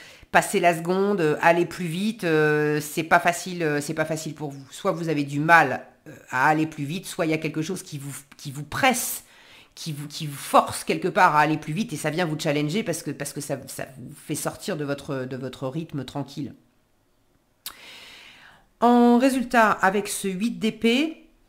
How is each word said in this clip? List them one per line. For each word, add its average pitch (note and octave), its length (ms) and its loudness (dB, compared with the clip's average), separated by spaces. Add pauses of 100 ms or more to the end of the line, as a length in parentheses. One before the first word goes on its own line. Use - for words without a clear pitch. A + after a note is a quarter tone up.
(320)
passer F#3 280 4
la F3 180 4
seconde, F#3 440 0
euh, D3+ 200 2
aller E3+ 240 4
plus F3 220 -8
vite, G3 380 -4
euh, D3+ 560 2
c'est D#3+ 220 -6
pas E3+ 160 4
facile, F3 440 -2
euh, D3 180 0
c'est D3 140 -6
pas D#3 100 -2
facile D#3 300 -8
pour D3 160 -10
vous. C#3 180 -16
Soit - 220 -4
vous E3 180 -4
avez D3 140 0
du C#3+ 160 -4
mal, D#3 480 6 (200)
euh, - 80 -20 (140)
à B2+ 200 2
aller D#3 180 2
plus D3 160 -8
vite, D#3 220 -8
soit - 200 -4
il D#3 40 -2
y D#3 40 2
a D#3 60 0
quelque D#3 220 -4
chose F3+ 220 -6
qui - 140 -14
vous, C3+ 180 -12 (220)
qui C#3+ 140 -12
vous D3 120 -10
presse, - 600 0 (520)
qui D#3+ 180 -8
vous, C#3+ 140 -10
qui D#3 180 -10
vous C#3+ 100 -8
force - 480 2
quelque F3+ 240 -2
part F3 280 4
à D3+ 60 6
aller D#3 160 4
plus D#3 160 -8
vite, A3 200 -4
et D3 40 -8
ça D#3 120 -2
vient E3+ 160 -2
vous D3+ 140 -4
challenger D3+ 420 0
parce D#3+ 220 -4
que, D3 80 -8
parce - 220 -10
que C#3+ 80 -10
ça, C#3 160 -6 (100)
ça - 200 -10 (100)
vous C#3+ 180 -16
fait - 200 -8
sortir D#3+ 420 -6
de D3 60 -4
votre, C#3 420 -6
de C3 120 -8
votre C3 300 -8
rythme D3+ 360 -6
tranquille. - 520 -10 (2250)
En A#3+ 400 6
résultat, B3 520 4
avec F#3+ 360 2
ce - 200 -6
huit G3 320 -4
d'épée, A#3 720 0 (200)